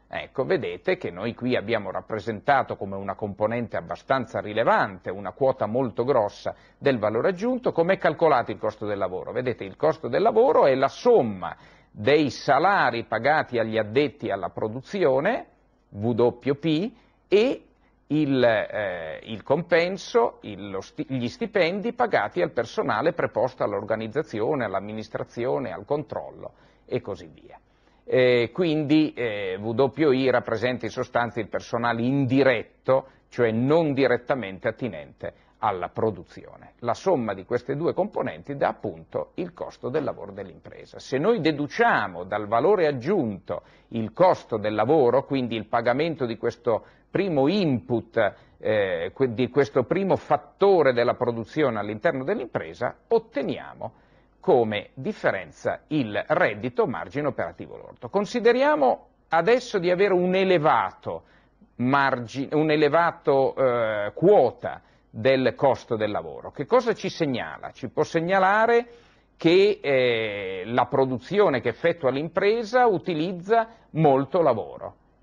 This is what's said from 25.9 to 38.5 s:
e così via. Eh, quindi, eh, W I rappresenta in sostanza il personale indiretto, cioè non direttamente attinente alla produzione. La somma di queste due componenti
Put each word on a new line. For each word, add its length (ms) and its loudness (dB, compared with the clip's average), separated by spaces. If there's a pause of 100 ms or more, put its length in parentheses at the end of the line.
e 140 -4
così 320 -12
via. 240 -20 (460)
Eh, 500 4
quindi, 600 2
eh, 480 -4
W 500 0
I 180 2
rappresenta 580 0
in 40 -6
sostanza 480 -4
il 100 -4
personale 540 -2
indiretto, 1040 2 (220)
cioè 240 2
non 400 2
direttamente 720 0
attinente 680 -8 (280)
alla 280 -2
produzione. 920 -6
La 140 -2
somma 400 0
di 100 -12
queste 320 -4
due 180 -2
componenti 640 -6